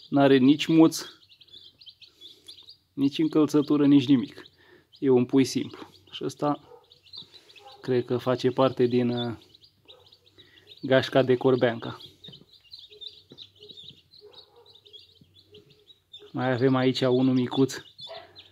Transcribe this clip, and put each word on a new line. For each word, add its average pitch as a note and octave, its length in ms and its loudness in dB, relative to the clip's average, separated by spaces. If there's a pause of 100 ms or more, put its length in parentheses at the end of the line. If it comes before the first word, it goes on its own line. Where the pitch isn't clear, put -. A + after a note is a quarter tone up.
n-are C#3 280 4
nici C#3 300 4
moț, D#3+ 380 4 (1900)
nici C#3 260 -4
încălțătură, D3 680 0
nici C#3 200 4
nimic. B2 400 0 (520)
E C#3+ 100 -4
un B2 180 4
pui C3+ 180 2
simplu. - 460 -10 (200)
Și - 140 -14
ăsta - 580 -8 (960)
cred B2 240 -2
că B2 140 -4
face B2 320 -2
parte B2+ 360 0
din, B2 220 0
uh, A#2+ 280 -6 (1500)
gașca C3 400 2
de B2 140 2
Corbeanca. B2 640 -2 (4000)
Mai C3 200 -6
avem C3 220 0
aici B2+ 260 -2
unul C3 340 0
micuț. B2+ 400 -2 (760)